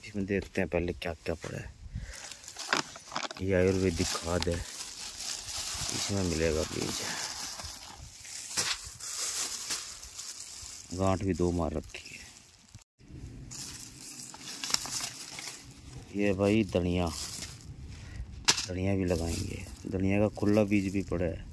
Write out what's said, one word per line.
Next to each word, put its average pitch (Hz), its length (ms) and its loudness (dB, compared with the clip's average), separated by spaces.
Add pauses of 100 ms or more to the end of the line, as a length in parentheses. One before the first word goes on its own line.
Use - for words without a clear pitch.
इसमें 101 200 -2
देखते 95 360 2
हैं 82 80 2
पहले 87 260 4
क्या 85 200 -4
क्या - 200 -2
पड़ा - 220 -6
है। - 160 -8 (1700)
ये 95 120 4
आयुर्वेदिक 92 540 6
खाद 85 420 2
है, 85 60 2 (1400)
इसमें 98 280 2
मिलेगा 80 400 4
बीज। - 360 -2 (4000)
गांठ 95 300 2
भी 95 100 2
दो 87 180 4
मार 80 220 2
रखी - 360 -6
है। - 140 -14 (4000)
ये 101 180 6
भाई 101 320 6
धनिया, 87 420 4 (1600)
धनिया 92 280 4
भी 95 100 4
लगाएंगे, 90 600 0 (220)
धनिया 95 320 4
का 107 160 6
खुला 104 300 6
बीज 98 280 4
भी 98 100 2
पड़ा 85 220 0
है। 82 280 -2